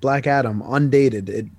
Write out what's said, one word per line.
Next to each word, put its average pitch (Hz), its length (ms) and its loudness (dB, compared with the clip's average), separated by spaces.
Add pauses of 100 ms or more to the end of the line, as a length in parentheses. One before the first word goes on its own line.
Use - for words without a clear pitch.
Black 135 260 0
Adam, 123 360 0
undated. 131 680 2
It 107 180 -6 (120)